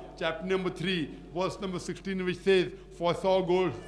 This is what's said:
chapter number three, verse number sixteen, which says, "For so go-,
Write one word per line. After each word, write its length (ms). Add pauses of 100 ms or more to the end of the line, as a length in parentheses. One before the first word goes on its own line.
(180)
chapter 280
number 240
three, 400 (240)
verse 260
number 180
sixteen, 460
which 140
says, 340 (240)
"For 180
so 280
go-, 280 (180)